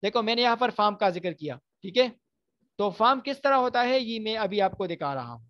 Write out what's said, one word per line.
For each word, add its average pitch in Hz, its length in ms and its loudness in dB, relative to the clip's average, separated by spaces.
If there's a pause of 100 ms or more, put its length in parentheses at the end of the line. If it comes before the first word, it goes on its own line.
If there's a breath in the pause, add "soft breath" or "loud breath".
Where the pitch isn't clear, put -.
देखो, 214 180 0
मैंने 226 200 0
यहाँ 233 160 4
पर 240 140 2
फॉर्म 208 240 2
का 202 140 2
जिक्र 175 240 -4
किया, 147 260 -10 (240)
ठीक 190 140 -4
है। 254 100 4 (720)
तो 202 120 2
फॉर्म 240 280 2
किस 277 240 -8
तरह 277 120 4
होता 247 260 2
है, 254 180 2
ये 226 200 -6
मैं 220 180 -4
अभी 202 220 -2
आपको 190 280 0
दिखा 160 260 -4
रहा 120 200 -8
हूं। 117 160 -18